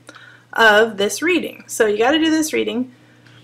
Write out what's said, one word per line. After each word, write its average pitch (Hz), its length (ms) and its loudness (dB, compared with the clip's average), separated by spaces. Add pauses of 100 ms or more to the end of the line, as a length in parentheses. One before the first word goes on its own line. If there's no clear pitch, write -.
(560)
of 220 420 4
this 208 260 -4
reading. 330 420 -4
So - 220 -2
you 208 100 -2
gotta 269 220 2
do 320 100 0
this 311 240 -2
reading, 226 400 -4 (500)